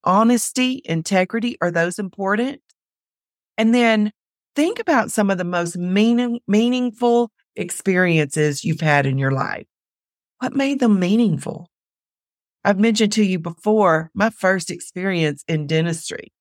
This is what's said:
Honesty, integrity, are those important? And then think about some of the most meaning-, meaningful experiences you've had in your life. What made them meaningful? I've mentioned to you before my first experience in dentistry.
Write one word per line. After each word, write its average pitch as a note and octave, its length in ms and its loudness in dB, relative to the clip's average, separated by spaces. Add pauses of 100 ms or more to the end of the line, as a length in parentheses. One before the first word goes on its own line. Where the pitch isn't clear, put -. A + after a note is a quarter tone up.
Honesty, A#3+ 800 2
integrity, F#3+ 760 -2
are F3 100 0
those E3+ 280 -2
important? G3+ 640 -4 (960)
And A3+ 180 2
then A3 380 2 (420)
think F#4 240 0
about D4 320 0
some G3+ 200 0
of F#3 80 0
the F3+ 60 -4
most F3 320 -2
meaning-, A#3 720 0
meaningful A#3+ 880 0 (240)
experiences E3 1080 0
you've D#3+ 160 -2
had D3 260 2
in C3+ 120 -2
your C3+ 140 0
life. - 340 -4 (720)
What - 160 -6
made C#4 240 -2
them G#3+ 220 4
meaningful? F3+ 680 0 (960)
I've G3 140 2
mentioned G#3+ 340 2
to G#3+ 120 2
you F#3 140 0
before E3 760 0
my G#3+ 160 0
first F#3 400 -2
experience F3 800 -4
in D#3 180 -4
dentistry. D#3+ 760 -4